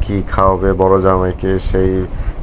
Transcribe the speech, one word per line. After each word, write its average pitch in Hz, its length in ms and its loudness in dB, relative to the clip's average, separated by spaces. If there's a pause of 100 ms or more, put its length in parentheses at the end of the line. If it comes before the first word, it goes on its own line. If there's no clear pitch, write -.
কি 101 220 -2
খাওয়াবে 95 500 0
বড় 95 280 4
জামাইকে, 92 580 0
সেই 92 460 0 (380)